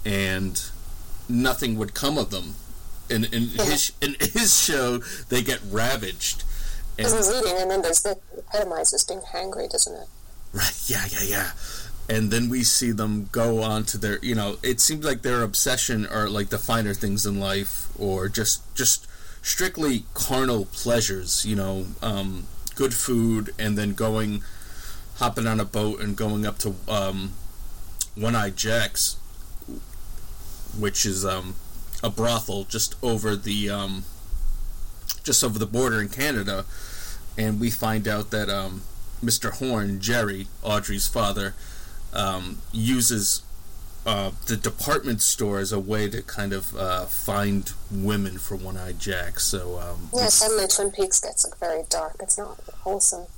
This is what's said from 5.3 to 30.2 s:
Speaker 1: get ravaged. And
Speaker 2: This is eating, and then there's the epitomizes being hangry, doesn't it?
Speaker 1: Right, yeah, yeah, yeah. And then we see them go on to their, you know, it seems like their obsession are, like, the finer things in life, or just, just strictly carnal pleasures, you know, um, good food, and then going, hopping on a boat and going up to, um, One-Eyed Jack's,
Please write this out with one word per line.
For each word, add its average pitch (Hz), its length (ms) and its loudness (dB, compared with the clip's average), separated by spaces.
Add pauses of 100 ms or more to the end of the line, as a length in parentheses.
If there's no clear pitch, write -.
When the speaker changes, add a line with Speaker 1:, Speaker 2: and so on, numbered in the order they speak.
Speaker 1:
get 120 160 0 (100)
ravaged. 107 760 0 (540)
And - 80 2
Speaker 2:
This 453 80 6
is 415 260 4
eating, 185 220 2
and 185 80 2
then 190 140 2
there's 165 180 6
the 202 160 0 (180)
epitomizes 165 680 0
being 190 160 -4
hangry, 185 500 -6
doesn't - 240 2
it? - 140 -10 (460)
Speaker 1:
Right, - 340 0
yeah, 104 240 0
yeah, - 120 -2
yeah. 101 280 0 (580)
And 110 220 2
then 120 180 2
we 127 140 0
see 120 280 4
them 104 400 0
go 117 300 4
on 110 240 2
to - 140 -4
their, 104 240 0
you 123 100 0
know, 104 300 0
it 127 160 0
seems 151 260 2
like 131 160 2
their 123 220 4
obsession 110 640 2
are, 107 220 0
like, 101 200 0
the 110 80 -2
finer 107 380 2
things 101 320 0
in 101 120 0
life, 98 500 -2 (100)
or 95 280 0
just, 104 340 2 (140)
just - 320 2 (360)
strictly 156 600 2 (100)
carnal 127 500 2
pleasures, 104 800 2
you 107 100 2
know, 95 300 0 (160)
um, 98 460 -2 (280)
good 131 180 2
food, 113 640 2
and 104 200 2
then 104 160 2
going, 107 500 2 (720)
hopping 120 320 0
on 110 120 2
a 104 60 2
boat 104 340 0
and 104 160 -2
going 107 300 0
up 104 140 -2
to, 98 160 -2 (120)
um, 98 460 0 (840)
One-Eyed 104 400 2
Jack's, - 640 0 (1600)